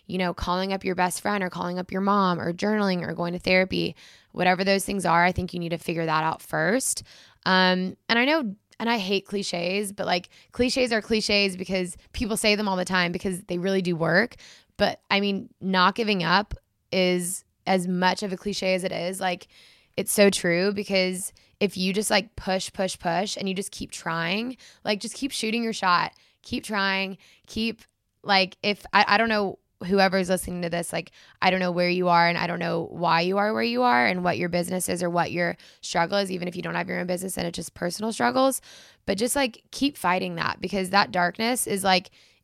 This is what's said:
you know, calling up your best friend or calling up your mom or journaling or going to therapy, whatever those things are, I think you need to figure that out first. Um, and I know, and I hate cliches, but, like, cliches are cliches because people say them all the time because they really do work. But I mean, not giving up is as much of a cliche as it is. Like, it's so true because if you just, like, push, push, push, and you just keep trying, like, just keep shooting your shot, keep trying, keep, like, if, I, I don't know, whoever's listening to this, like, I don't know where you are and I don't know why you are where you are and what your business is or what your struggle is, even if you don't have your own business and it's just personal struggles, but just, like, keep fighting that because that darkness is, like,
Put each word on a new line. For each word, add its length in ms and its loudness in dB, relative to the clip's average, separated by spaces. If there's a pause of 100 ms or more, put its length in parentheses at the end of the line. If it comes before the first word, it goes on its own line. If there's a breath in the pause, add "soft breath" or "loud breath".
you 100 -6
know, 160 0
calling 400 -2
up 120 -4
your 100 0
best 260 0
friend 220 -2
or 80 -2
calling 280 -4
up 120 -8
your 100 -2
mom 380 2
or 140 -2
journaling 540 0
or 80 -6
going 180 -4
to 80 -6
therapy, 560 2 (340 loud breath)
whatever 320 2
those 220 2
things 200 -4
are, 200 4
I 80 4
think 200 -6
you 60 -6
need 120 -6
to 80 -2
figure 280 -4
that 160 2
out 180 -2
first. 640 -2 (420 loud breath)
Um, 520 4 (120)
and 120 2
I 40 4
know, 300 2 (240)
and 100 -2
I 100 0
hate 280 -2
cliches, 640 -4
but, 160 -6
like, 220 -2 (240 soft breath)
cliches 400 0
are 100 0
cliches 540 0
because 400 -4 (160 soft breath)
people 240 -2
say 180 2
them 140 0
all 80 0
the 80 -2
time 260 0
because 320 -4
they 160 -6
really 240 0
do 140 0
work. 400 2 (400 loud breath)
But 240 0 (100)
I 80 4
mean, 300 0 (120)
not 360 4
giving 260 0
up 320 2 (380)
is 500 2 (260)
as 200 2
much 340 2
of 100 -4
a 40 -2
cliche 380 -2
as 100 -2
it 80 -4
is. 260 -6
Like, 300 -4 (480 soft breath)
it's 160 -2
so 180 8
true 420 2
because 600 -2 (260 soft breath)
if 180 0
you 160 0
just, 200 -2
like, 240 2
push, 360 -4
push, 240 -4
push, 400 -2
and 120 -4
you 80 -2
just 160 -8
keep 180 -10
trying, 680 -4 (280 loud breath)
like, 160 -2
just 140 -8
keep 180 -6
shooting 320 -2
your 80 -2
shot, 400 0 (300 soft breath)
keep 200 -8
trying, 560 -2 (300 soft breath)
keep, 340 -4 (400)
like, 400 2
if, 300 -2
I, 160 6
I 80 6
don't 120 2
know, 300 -2 (260)
whoever's 440 4
listening 340 -2
to 80 -4
this, 220 -4
like, 180 -6 (320 loud breath)
I 80 4
don't 80 2
know 140 0
where 180 2
you 160 2
are 220 6
and 100 0
I 80 0
don't 140 -4
know 280 -2
why 340 2
you 160 0
are 140 2
where 120 0
you 180 0
are 240 4
and 160 0
what 160 0
your 100 -2
business 400 -2
is 140 -2
or 80 -2
what 220 0
your 240 -2 (240 loud breath)
struggle 380 -2
is, 120 -2
even 160 -6
if 80 -8
you 80 -8
don't 140 -6
have 120 -4
your 120 -4
own 80 -4
business 280 -6
and 120 -4
it's 80 -8
just 180 -12
personal 380 -4
struggles, 480 0 (460 loud breath)
but 120 0
just, 160 -2
like, 380 -2
keep 240 -2
fighting 400 -2
that 240 -4
because 300 -4
that 200 4
darkness 560 0
is, 160 -2
like, 280 2 (340 soft breath)